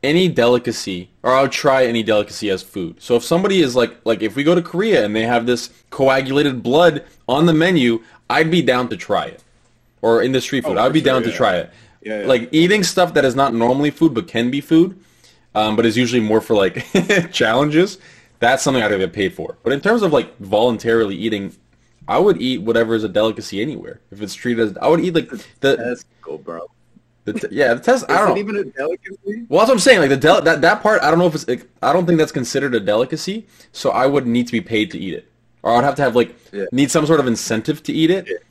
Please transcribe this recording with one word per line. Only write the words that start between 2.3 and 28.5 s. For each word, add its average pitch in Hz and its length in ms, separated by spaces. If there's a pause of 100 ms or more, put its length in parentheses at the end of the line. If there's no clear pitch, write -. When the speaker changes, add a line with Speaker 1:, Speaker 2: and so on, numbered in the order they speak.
Speaker 1:
as 92 120
food. - 380
So - 160
if 117 80
somebody 190 380
is 123 140
like, 117 280
like, 110 160
if 104 160
we 139 80
go 170 100
to 175 60
Korea 170 440
and 104 120
they 110 60
have 117 240
this 120 240 (200)
coagulated 135 720
blood 147 420 (240)
on 147 180
the 170 80
menu, 151 480 (260)
I'd 156 220
be 170 120
down 123 280
to 110 80
try 87 280
it. - 160 (600)
Or 113 200
in 127 100
the 131 80
street 127 240
food, 92 120
Speaker 2:
Oh, 101 60
Speaker 1:
I'd 127 60
Speaker 2:
for 135 60
Speaker 1:
be 160 60
Speaker 2:
sure, 131 120
Speaker 1:
down 127 100
to 113 80
Speaker 2:
yeah. - 60
Speaker 1:
try 104 220
it. 82 120 (340)
Speaker 2:
Yeah, 107 180
yeah. - 40
Speaker 1:
Like, 120 240
eating 180 320
stuff 170 320
that 147 100
is 123 120
not 135 180
normally 131 380
food 160 200
but 113 140
can 120 240
be 139 100
food, 170 380 (560)
um, 107 220
but 113 100
is 113 100
usually 123 240
more 110 200
for, - 160
like, 98 360
<laughs> 180 400
challenges, 147 680 (420)
that's 127 240
something 131 180
I'd 107 60 (100)
get 92 140
paid 95 220
for. - 280
But 120 100
in 139 80
terms 220 220
of, 190 100
like, 131 260
voluntarily 110 760
eating, 101 400 (540)
I 107 100
would 185 240
eat 123 200
whatever 113 340
is 107 80
a 107 40
delicacy 104 540
anywhere. 117 380 (100)
If 98 100
it's 104 140
treated 117 360
as, 95 80
I - 100
would 165 100
eat, 170 160
like, 151 160 (300)
the 139 160
Speaker 3:
Testicle, 113 640
bro. 85 300 (560)
Speaker 1:
the 104 100
t-, - 180
yeah, 131 220
the 139 60
test-, 247 300
I - 40
Speaker 3:
Is 175 40
Speaker 1:
don't 202 120
Speaker 3:
it 139 120
Speaker 1:
know. 202 80